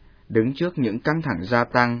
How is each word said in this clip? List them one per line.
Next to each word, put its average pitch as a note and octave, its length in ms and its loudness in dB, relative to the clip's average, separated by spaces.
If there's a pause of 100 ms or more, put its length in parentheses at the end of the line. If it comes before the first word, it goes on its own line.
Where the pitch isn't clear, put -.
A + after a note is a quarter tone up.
(280)
Đứng A2+ 260 2
trước F3 240 -4
những A#2 220 0
căng D#3+ 220 -2
thẳng G2 220 -4
gia A#2+ 200 2
tăng A#2+ 360 0